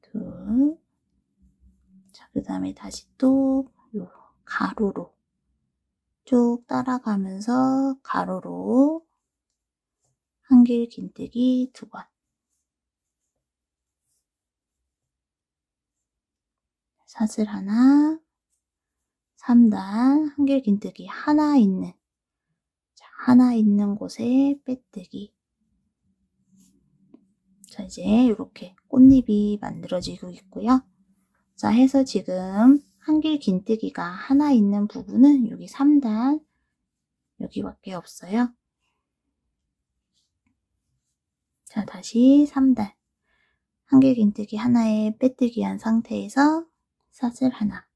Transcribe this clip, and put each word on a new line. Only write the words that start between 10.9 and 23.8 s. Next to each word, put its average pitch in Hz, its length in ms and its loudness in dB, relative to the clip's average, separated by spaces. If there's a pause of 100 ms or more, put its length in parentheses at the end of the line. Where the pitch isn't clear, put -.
두 - 160 -20
번. - 140 -20 (4000)
사슬 214 420 -6
하나, 254 720 2 (1160)
삼 240 340 4
단 226 600 -2
한길 277 320 0
긴뜨기 202 460 -6
하나 294 500 0
있는, 185 340 0 (1000)
자, - 120 -20 (200)
하나 247 280 4
있는 202 420 0